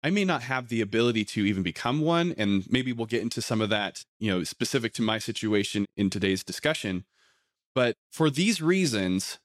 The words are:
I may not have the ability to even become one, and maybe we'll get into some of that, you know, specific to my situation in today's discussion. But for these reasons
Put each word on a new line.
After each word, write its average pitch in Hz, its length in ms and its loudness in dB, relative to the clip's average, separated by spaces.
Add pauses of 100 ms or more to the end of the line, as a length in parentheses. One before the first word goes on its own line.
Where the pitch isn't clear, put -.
I 147 80 0
may 202 140 2
not 160 180 0
have 127 260 -4
the 117 120 0
ability 113 460 2
to 104 200 0
even 98 160 2
become 120 380 -2
one, 170 360 2
and 101 320 2
maybe 127 240 0
we'll 117 140 -4
get 107 160 -2
into 117 180 -4
some 113 200 -2
of 107 100 0
that, 104 340 -2 (140)
you 107 120 0
know, 92 120 2
specific 113 520 -2
to - 80 -2
my 110 160 0
situation 104 680 0 (100)
in 101 140 2
today's 95 320 0
discussion. 95 640 -4 (680)
But 123 220 2 (180)
for 156 180 2
these 170 300 2
reasons 117 840 2